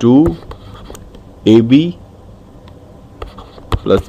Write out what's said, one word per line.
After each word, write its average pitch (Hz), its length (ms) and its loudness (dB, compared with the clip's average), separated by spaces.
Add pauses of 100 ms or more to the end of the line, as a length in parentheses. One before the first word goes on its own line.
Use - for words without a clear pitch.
ଟୁ 120 120 2 (1300)
ଏ 107 160 4
ବି 127 220 2 (2000)
ପ୍ଲସ୍ 95 260 -2